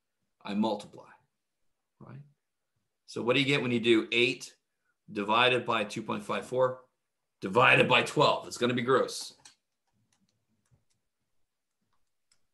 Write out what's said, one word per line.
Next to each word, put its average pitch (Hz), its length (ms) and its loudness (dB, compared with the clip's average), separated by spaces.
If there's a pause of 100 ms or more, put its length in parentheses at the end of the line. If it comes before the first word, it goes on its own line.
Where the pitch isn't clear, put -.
(440)
I 104 100 -10
multiply, 104 540 -6 (920)
right? 135 200 -20 (880)
So - 160 -10
what 117 120 2
do 139 60 2
you 135 60 0
get 143 160 0
when 123 80 -4
you 120 100 0
do 113 320 4
eight 123 420 -2 (560)
divided 110 540 0
by 110 200 -2
two 107 180 -10
point 107 200 -8
five 101 240 -8
four 127 340 -2 (600)
divided 123 480 4
by 120 140 4
twelve? 117 440 0
It's 90 120 -14
gonna 123 160 0
be 123 80 -4
gross. 120 520 0 (3250)